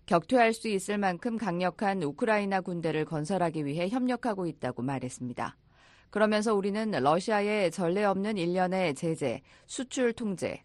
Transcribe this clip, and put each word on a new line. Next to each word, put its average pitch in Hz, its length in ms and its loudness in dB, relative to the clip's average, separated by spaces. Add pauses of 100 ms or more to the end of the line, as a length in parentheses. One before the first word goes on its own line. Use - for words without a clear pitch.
격퇴할 226 480 4
수 226 140 -6
있을 202 300 -2
만큼 202 400 -2
강력한 185 680 0
우크라이나 196 580 0
군대를 160 440 -2
건설하기 160 600 -2
위해 165 220 -2
협력하고 240 580 -2
있다고 127 380 -6
말했습니다. 127 760 -6 (520)
그러면서 214 440 2
우리는 208 380 0
러시아에 190 800 2
전례 185 320 0
없는 196 340 0
일련의 180 560 2
제재, 151 480 -2 (240)
수출 247 480 -2
통제, 190 520 -4